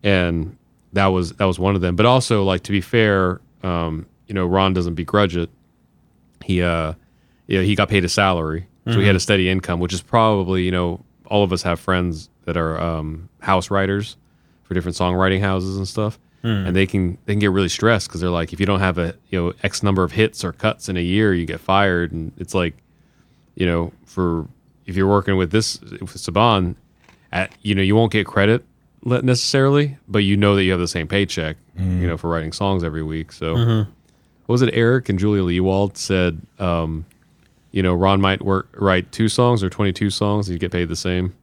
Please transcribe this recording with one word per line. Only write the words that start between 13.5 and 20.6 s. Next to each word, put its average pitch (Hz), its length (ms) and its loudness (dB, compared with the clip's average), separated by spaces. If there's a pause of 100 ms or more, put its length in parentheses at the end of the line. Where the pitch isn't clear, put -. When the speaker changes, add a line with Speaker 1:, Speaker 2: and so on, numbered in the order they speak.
Speaker 1:
writers 98 460 -2 (460)
for - 120 -10
different 87 220 -4
songwriting 92 440 0
houses 95 360 -2
and 95 100 -6
stuff. 107 320 -6 (260)
Speaker 2:
Mm. 101 240 -2
Speaker 1:
And 90 80 0
they 95 100 4
can, 92 400 -2
they 107 80 -2
can 104 60 0
get 104 100 2
really 92 180 2
stressed 107 400 0
'cause 85 120 -10
they're 90 100 -2
like, 85 220 -4
if - 80 -6
you 98 60 0
don't 98 140 0
have 92 160 0
a, 85 180 -4 (140)
you 95 100 -4
know, 87 140 -2 (100)
X - 200 -4
number 95 220 2
of 80 80 -6
hits 110 320 -2
or 90 80 -6
cuts - 360 -4